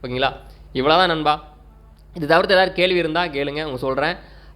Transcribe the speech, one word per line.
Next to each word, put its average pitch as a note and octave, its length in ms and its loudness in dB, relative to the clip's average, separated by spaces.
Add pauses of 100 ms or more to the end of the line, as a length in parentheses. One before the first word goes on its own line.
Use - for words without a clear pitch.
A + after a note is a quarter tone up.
ஓகேங்களா? B2+ 300 -2 (400)
இவ்வளவுதான் D#3 360 2
நண்பா. D#3 360 0 (720)
இது D#3+ 120 -8
தவிர்த்து F3 280 4
ஏதாவது F#3 200 4
கேள்வி F3+ 240 2
இருந்தா E3 260 0
கேளுங்க, C#3+ 240 -4
உங்களுக்கு D3 300 -8
சொல்றேன். C#3 380 -2 (400)